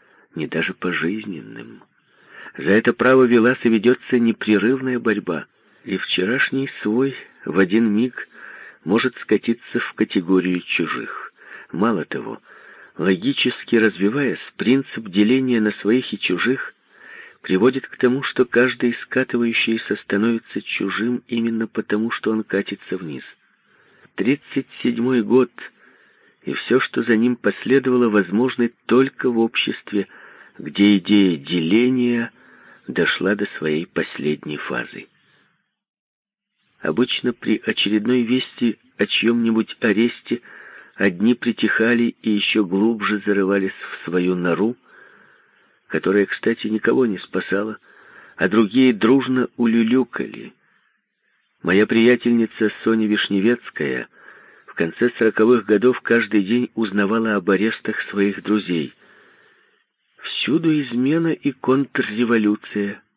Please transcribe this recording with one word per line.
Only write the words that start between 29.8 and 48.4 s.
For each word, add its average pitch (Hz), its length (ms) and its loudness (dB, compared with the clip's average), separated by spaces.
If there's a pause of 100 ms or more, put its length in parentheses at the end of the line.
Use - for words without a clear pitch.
где 101 400 4
идея 95 380 4
деления – 117 960 0 (560)
дошла 87 460 -2
до 104 120 -4 (120)
своей 80 280 -2
последней 76 720 -6
фазы. - 500 -10 (1700)
Обычно 120 520 -2
при - 320 -4
очередной 110 580 0
вести 120 560 -2 (200)
о 104 80 0
чьём-нибудь 113 720 0
аресте 117 640 -2 (540)
одни 101 380 2
притихали 117 880 0
и 113 80 -2
ещё 104 340 0
глубже 101 600 0
зарывались 98 480 0
в - 320 -16
свою 90 300 0
нору, 87 420 0 (1120)
которая, 95 400 0
кстати, - 400 -4
никого 113 400 0
не 95 120 -4
спасала, 101 600 -6 (580)
а 92 120 0